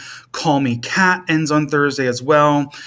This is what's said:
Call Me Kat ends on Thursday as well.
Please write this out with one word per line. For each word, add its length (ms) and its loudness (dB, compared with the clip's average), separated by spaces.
Call 300 0
Me 160 -2
Kat 500 0
ends 240 0
on 160 0
Thursday 400 0
as 160 -2
well. 500 2